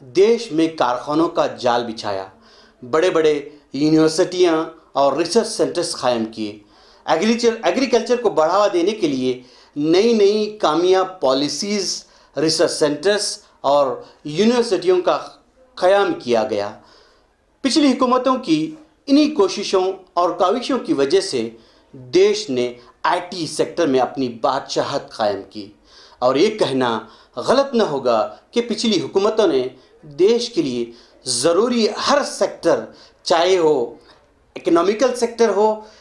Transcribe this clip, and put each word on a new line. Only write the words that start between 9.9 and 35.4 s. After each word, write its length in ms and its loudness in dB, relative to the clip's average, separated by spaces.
कामयाब 600 2
पॉलिसीज, 840 -2
रिसर्च 320 0
सेंटर्स 760 -2
और 420 0
यूनिवर्सिटियों 760 2
का 140 2
क़याम 340 2
किया 300 0
गया। 400 -6
पिछली 300 2
हुकूमतों 440 0
की 420 -2
इन्हीं 240 2
कोशिशों 600 0
और 180 0
काविशों 440 0
की 140 -4
वजह 280 2
से 360 -6
देश 540 2
ने 260 -2
आईटी 420 -4
सेक्टर 400 -2
में 140 2
अपनी 280 -4
बादशाहत 880 -4
कायम 220 -2
की। 360 -16
और 160 2
ये 100 4
कहना 600 -2
गलत 360 0
न 60 2
होगा 600 0
कि 60 2
पिछली 380 -2
हुकूमतों 500 0
ने 280 -2
देश 420 2
के 140 -2
लिए 300 -4
ज़रूरी 600 0
हर 240 0
सेक्टर, 720 -2
चाहे 320 2
हो 420 0
इकोनॉमिकल 560 2
सेक्टर 380 0